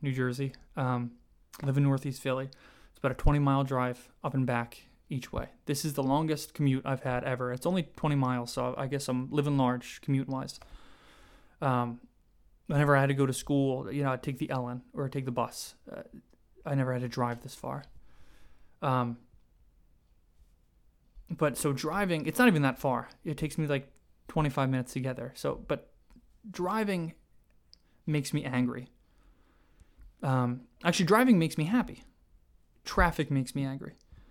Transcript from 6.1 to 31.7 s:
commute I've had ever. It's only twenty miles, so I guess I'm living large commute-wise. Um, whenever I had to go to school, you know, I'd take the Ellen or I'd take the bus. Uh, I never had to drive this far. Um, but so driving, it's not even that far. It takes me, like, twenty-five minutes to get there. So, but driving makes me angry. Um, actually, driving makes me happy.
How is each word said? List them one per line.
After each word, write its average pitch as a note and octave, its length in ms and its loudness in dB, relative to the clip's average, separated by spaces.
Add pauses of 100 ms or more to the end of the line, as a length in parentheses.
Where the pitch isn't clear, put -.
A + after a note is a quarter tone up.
commute C3+ 320 2
I've C3+ 180 -2
had B2 200 -2
ever. B2 280 -4
It's C3 140 -6
only F3+ 180 2 (120)
twenty D3 200 0
miles, B2+ 360 0
so B2+ 260 -2
I C3+ 100 -4
guess C#3 200 -4
I'm B2+ 240 -2
living C#3+ 260 2
large B2 440 0
commute-wise. C3+ 580 -2 (1000)
Um, B2 380 0 (680)
whenever C#3+ 280 6
I C3+ 60 6
had C#3 60 4
to C#3 60 2
go C#3 120 4
to C3+ 80 0
school, C3+ 580 0
you C#3+ 120 -2
know, C3+ 80 2
I'd B2 120 -4
take C3+ 140 -4
the D3+ 120 -6
Ellen B2 320 -4 (120)
or C#3+ 120 -4
I'd C3 60 -6
take C3+ 140 -4
the B2+ 60 -4
bus. - 440 -4 (160)
Uh, - 120 -12 (640)
I C#3+ 100 -2
never B2+ 180 0
had B2 80 -2
to B2 80 -4
drive A#2+ 320 -2
this C3+ 140 -14
far. C3+ 280 -8 (1000)
Um, B2 360 0 (2000)
but D3+ 280 -2
so D3 160 0
driving, E3 520 -2
it's D#3 140 0
not B3 80 8
even D#3+ 160 6
that C3 160 2
far. B2+ 300 -2 (140)
It D3+ 140 -6
takes D3+ 200 -4
me, D#3+ 100 0
like, C#3 220 0 (380)
twenty-five C#3+ 420 0
minutes B2+ 240 -2
to C#3 60 -4
get C3 160 -2
there. B2 200 -10
So, - 320 -4
but C3+ 220 -4 (600)
driving F#3 640 -2 (920)
makes D3 260 0
me D3 100 0
angry. B2 460 -2 (1300)
Um, B2+ 380 0 (220)
actually, F3 220 2
driving A3 320 8
makes D#3+ 200 2
me D#3 80 2
happy. A#3 380 0 (800)